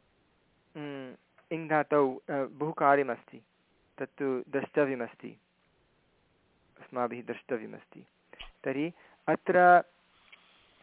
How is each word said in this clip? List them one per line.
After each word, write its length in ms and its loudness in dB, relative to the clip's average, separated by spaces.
इङ् 180 -8
धातौ, 460 2
अ, 140 -16
बहु 420 -6
कार्यमस्ति, 720 0
तत्तु 520 -6
द्रष्टव्यमस्ति, 880 -4
अस्माभिः 420 -6
द्रष्टव्यमस्ति। 800 -12
तर्हि 300 -6
अत्र 540 6